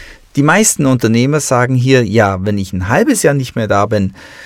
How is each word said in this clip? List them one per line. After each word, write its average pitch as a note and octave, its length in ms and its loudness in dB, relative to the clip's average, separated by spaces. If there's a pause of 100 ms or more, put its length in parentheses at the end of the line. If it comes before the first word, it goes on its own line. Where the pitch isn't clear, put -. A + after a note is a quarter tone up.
(360)
Die C#3 80 0
meisten E3 420 2
Unternehmer B2+ 540 0
sagen B2+ 360 0
hier, B2+ 300 2
„Ja, G2 400 0
wenn G#2 120 -2
ich F#2+ 160 -6
ein F2+ 140 -4
halbes G3+ 360 0
Jahr D3 100 2
nicht C3 220 -4
mehr A2 120 -4
da G2+ 180 0
bin, G#2 280 -2 (320)